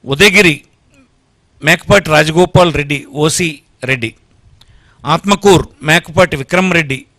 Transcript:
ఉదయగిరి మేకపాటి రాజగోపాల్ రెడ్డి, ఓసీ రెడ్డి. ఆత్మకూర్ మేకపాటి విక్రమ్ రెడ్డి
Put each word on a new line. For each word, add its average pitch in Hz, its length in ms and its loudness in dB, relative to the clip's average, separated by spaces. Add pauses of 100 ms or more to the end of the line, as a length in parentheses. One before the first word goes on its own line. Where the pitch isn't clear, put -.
(140)
ఉదయగిరి 180 420 2 (1120)
మేకపాటి 180 480 2
రాజగోపాల్ 165 640 2
రెడ్డి, 143 200 -6 (240)
ఓసీ 160 260 -2 (400)
రెడ్డి. 117 220 -4 (920)
ఆత్మకూర్ 180 600 2 (240)
మేకపాటి 165 540 0
విక్రమ్ 180 360 -2
రెడ్డి 135 220 -4 (200)